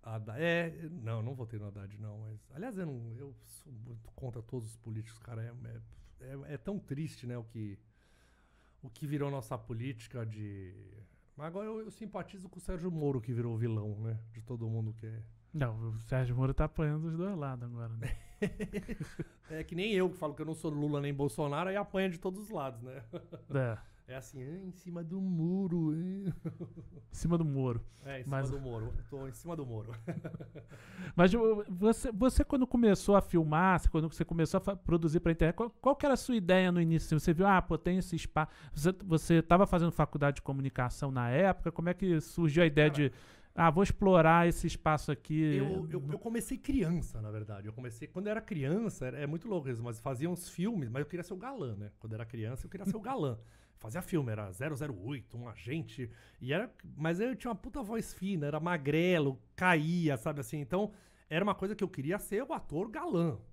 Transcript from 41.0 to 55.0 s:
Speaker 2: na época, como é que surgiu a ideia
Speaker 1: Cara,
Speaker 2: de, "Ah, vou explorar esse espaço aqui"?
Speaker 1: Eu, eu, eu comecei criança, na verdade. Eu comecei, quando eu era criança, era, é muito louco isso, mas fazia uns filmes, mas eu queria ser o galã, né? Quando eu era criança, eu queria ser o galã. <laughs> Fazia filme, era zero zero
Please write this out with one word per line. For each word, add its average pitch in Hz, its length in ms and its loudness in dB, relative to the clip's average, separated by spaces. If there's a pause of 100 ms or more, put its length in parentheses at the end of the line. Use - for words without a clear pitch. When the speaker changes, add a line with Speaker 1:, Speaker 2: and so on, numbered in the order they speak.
Speaker 2:
na 120 200 -2
época, 175 420 2
como 170 160 -2
é 180 60 0
que 175 260 2
surgiu 165 420 4
a 165 40 10
ideia 151 240 8
Speaker 1:
Cara, 143 200 4
Speaker 2:
de, - 40 -18 (400)
"Ah, 165 160 8
vou 170 120 4
explorar 170 640 8
esse 165 180 0
espaço 156 460 0
aqui"? 156 440 2
Speaker 1:
Eu, 156 340 0
eu, 143 220 -4
eu - 60 -4
comecei 240 380 -4
criança, 180 640 0
na 107 100 -6
verdade. 104 360 -8
Eu 110 60 -8
comecei, 123 360 -10
quando 190 180 -6
eu 208 60 -2
era 220 80 -2
criança, 170 640 -2
era, 127 120 -6
é 147 80 -4
muito 165 220 -6
louco 165 200 -2
isso, 117 140 -4
mas 120 180 -8
fazia 139 300 -4
uns 175 180 -6
filmes, 175 400 -2
mas 123 120 -4
eu 147 60 -2
queria 175 160 -8
ser 190 120 -10
o 185 40 -10
galã, 202 380 -8
né? 101 220 -10
Quando 110 140 -12
eu 110 40 -8
era 113 100 -8
criança, 113 400 -8
eu - 40 -14
queria 190 160 -10
ser 196 100 -2
o 220 40 -8
galã. 185 400 -2
<laughs> - 60 -20 (320)
Fazia 117 240 -8
filme, 139 300 -2
era 104 180 -6
zero 139 240 -6
zero 135 180 -6 (120)